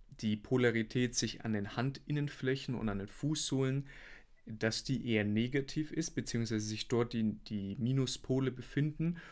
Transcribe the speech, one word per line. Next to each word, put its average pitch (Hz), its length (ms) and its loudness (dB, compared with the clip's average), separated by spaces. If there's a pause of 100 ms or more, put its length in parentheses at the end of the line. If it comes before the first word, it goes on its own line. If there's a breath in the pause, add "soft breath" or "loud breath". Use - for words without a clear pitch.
(200)
die 107 160 2
Polarität 120 800 4
sich - 280 -2
an 110 120 0
den 104 200 -2
Handinnenflächen 135 1000 -2
und 110 160 0
an 98 80 -2
den 98 100 -6
Fußsohlen, 139 800 0 (560 loud breath)
dass 110 400 -2
die 127 260 -2
eher 107 140 4
negativ 131 640 0
ist, 165 200 -2
beziehungsweise 113 500 0
sich 107 280 -4
dort 117 260 2
die, 110 180 2 (140)
die 98 300 -4
Minuspole 131 760 2
befinden 151 640 0 (160 loud breath)